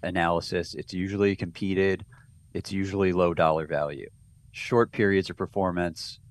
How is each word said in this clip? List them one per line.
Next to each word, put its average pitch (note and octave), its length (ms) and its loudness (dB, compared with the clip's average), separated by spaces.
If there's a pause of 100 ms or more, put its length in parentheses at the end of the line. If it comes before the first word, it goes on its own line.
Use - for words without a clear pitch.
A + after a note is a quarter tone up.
analysis. E2+ 680 0
It's D2+ 200 -10
usually G2 400 2
competed. F#2+ 720 0 (500)
It's - 160 -8
usually F#2+ 420 0
low F2 220 4
dollar D#2+ 320 2
value. D2 420 -4 (440)
Short - 400 0
periods G2 360 2
of F2 80 -8
performance, F2 840 -4 (100)